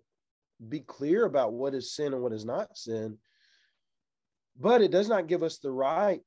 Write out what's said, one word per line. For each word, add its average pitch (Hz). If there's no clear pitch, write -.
be 143
clear 160
about 131
what 135
is 123
sin 143
and 127
what 123
is 107
not 156
sin, 110
but 220
it 190
does 196
not 196
give 165
us 160
the 143
right 151